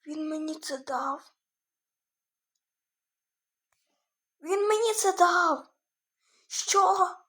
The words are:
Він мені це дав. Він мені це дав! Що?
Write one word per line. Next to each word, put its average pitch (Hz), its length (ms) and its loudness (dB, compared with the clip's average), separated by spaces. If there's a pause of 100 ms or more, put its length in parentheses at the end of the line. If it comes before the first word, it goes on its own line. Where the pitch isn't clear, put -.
Він 311 220 -8
мені 311 260 -6
це 294 240 -10
дав. 269 540 -8 (3000)
Він 392 280 0
мені 427 260 2
це 392 220 0
дав! 349 520 2 (760)
Що? 381 720 2 (120)